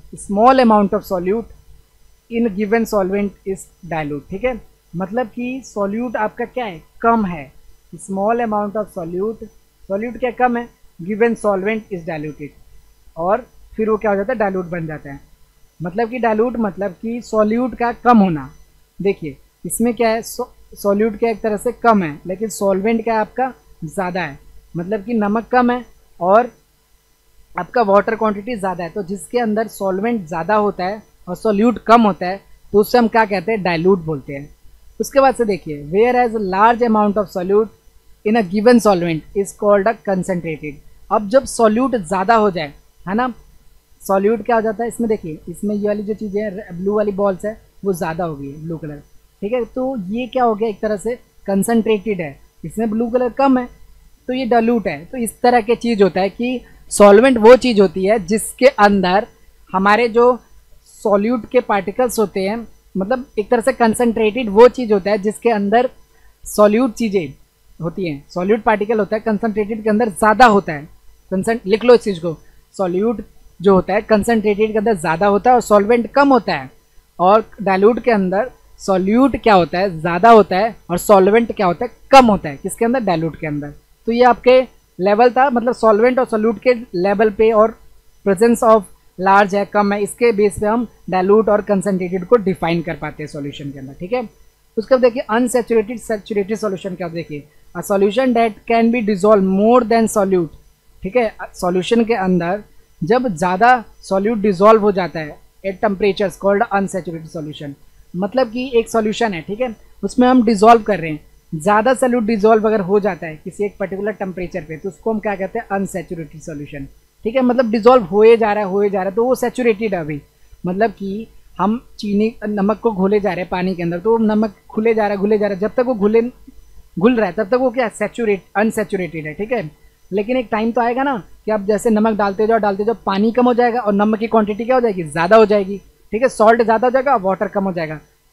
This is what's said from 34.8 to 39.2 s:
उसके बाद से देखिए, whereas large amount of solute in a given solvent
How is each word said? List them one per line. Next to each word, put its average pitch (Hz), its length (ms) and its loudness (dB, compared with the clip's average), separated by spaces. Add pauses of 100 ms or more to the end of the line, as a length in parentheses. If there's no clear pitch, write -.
उसके 269 200 -2
बाद 269 140 4
से 233 100 -2
देखिए, 160 420 -6
whereas 233 500 0 (140)
large 220 320 2
amount 214 360 2
of 202 140 -4
solute 196 360 0 (580)
in 214 100 2
a 233 80 2
given 214 360 4
solvent 175 580 0